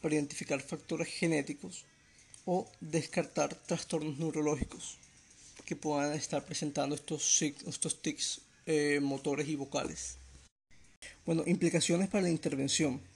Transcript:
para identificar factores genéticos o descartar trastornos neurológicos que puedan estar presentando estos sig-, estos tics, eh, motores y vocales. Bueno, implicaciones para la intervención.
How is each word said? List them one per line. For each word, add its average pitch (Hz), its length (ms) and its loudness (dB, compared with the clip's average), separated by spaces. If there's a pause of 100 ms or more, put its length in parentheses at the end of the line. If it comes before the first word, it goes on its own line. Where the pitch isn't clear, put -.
para 151 140 2
identificar 143 460 -2
factores 160 460 -4
genéticos - 760 -2 (580)
o 180 260 0 (120)
descartar 156 760 0
trastornos 156 600 -2
neurológicos 151 800 -2 (680)
que 151 120 -4
puedan 147 360 0
estar 147 320 -2
presentando 147 500 -2
estos 147 280 -4
sig-, 143 420 2
estos - 360 -4
tics, - 400 -4 (240)
eh, 147 360 4
motores 139 460 0
y 151 80 0
vocales. 139 640 -4 (1080)
Bueno, 165 200 2
implicaciones 175 640 4
para 202 140 2
la 175 60 4
intervención. 139 720 2 (140)